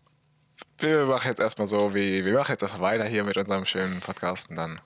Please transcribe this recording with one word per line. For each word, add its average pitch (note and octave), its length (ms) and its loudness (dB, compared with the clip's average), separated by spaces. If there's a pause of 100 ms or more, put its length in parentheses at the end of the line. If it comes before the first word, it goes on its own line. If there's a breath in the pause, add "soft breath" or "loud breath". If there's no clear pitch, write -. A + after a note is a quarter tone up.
(800)
Wir D#3 260 4
machen C3 240 2
jetzt B2 120 0
erstmal G#2+ 280 0
so, G#2 260 2
wie, G2 300 2
wir G2 80 2
machen C#3 200 2
jetzt - 120 -4
einfach F#2+ 160 -6
weiter A2+ 240 2
hier G#2+ 180 0
mit G2+ 140 -2
unserem G2 300 0
schönen F#2 340 -2
Podcast F2+ 480 -4
und E2 80 -14
dann E2 300 -8